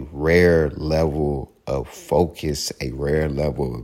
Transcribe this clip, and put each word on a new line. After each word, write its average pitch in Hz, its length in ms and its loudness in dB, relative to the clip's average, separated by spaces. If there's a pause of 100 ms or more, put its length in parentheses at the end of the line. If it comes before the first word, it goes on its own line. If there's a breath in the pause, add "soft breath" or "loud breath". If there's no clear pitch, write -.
(120)
rare 80 600 4
level 76 800 -2 (160)
of 67 220 -4
focus, - 840 -2 (100)
a 64 120 -6
rare 73 360 -2
level 69 460 -2
of 60 80 -10